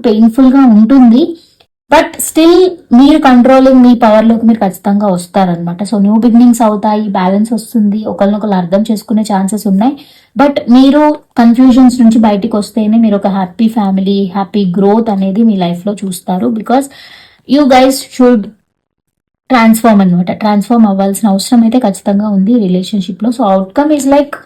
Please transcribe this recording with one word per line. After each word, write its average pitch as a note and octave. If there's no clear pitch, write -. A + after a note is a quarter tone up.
పెయిన్‌ఫుల్‌గా B3
ఉంటుంది, B3
but E4
still E4
మీరు D4
కంట్రోలింగ్, C4
మీ B3
పవర్‌లోకి A3
మీరు A3+
ఖచ్చితంగా G3+
వస్తారనమాట. F3
So G#3
న్యూ G#3+
బిగినింగ్స్ A#3+
అవుతాయి, G#3+
బ్యాలెన్స్ G3+
వస్తుంది, G#3+
ఒకరినొకరు G3+
అర్థం F#3
చేసుకునే G#3+
ఛాన్సెస్ G3
ఉన్నాయి. A3+
but C#4+
మీరు C#4
కన్ఫ్యూజన్స్ B3
నుంచి A3+
బయటికి G#3
వస్తేనే G#3+
మీరు G3+
ఒక G3
హ్యాపీ F#3+
ఫ్యామిలీ, G3
హ్యాపీ G3
గ్రోత్ G#3
అనేది F#3+
మీ G3+
లైఫ్‌లో F3
చూస్తారు. F#3+
because B3+
you D4
guys C4
should B3
transform A3+
అనమాట. F3
ట్రాన్స్‌ఫార్మ్ G#3+
అవ్వాల్సిన G3
అవసరం A#3
అయితే A3+
ఖచ్చితంగా G3+
ఉంది F#3+
ఈ -
రిలేషన్‌షిప్‌లో. F#3
So C4
outcome F#3+
is B3+
like C#4+